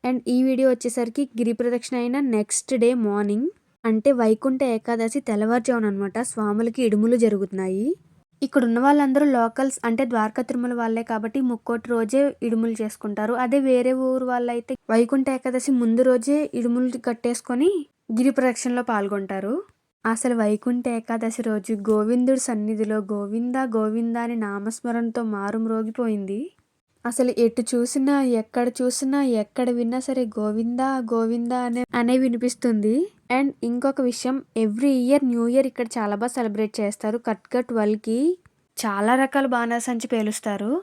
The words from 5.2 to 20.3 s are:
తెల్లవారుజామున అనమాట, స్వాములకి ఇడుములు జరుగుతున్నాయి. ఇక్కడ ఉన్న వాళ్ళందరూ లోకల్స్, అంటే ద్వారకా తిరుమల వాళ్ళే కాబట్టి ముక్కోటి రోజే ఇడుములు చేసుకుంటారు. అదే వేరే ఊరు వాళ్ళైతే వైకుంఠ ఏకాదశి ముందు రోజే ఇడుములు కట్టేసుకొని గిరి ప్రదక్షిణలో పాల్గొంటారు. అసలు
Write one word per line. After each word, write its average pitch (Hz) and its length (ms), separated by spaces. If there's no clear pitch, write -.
తెల్లవారుజామున 226 640
అనమాట, 196 260
స్వాములకి 220 560
ఇడుములు 220 360
జరుగుతున్నాయి. 190 640
ఇక్కడ 262 220
ఉన్న 226 160
వాళ్ళందరూ 285 420
లోకల్స్, 240 420
అంటే 226 220
ద్వారకా 220 380
తిరుమల 247 320
వాళ్ళే 226 300
కాబట్టి 220 280
ముక్కోటి 233 420
రోజే 233 280
ఇడుములు 226 340
చేసుకుంటారు. 214 540
అదే 254 140
వేరే 254 260
ఊరు 254 240
వాళ్ళైతే 240 420
వైకుంఠ 240 340
ఏకాదశి 254 420
ముందు 233 300
రోజే 254 280
ఇడుములు 240 500
కట్టేసుకొని 240 640
గిరి 254 200
ప్రదక్షిణలో 247 540
పాల్గొంటారు. 196 640
అసలు 233 380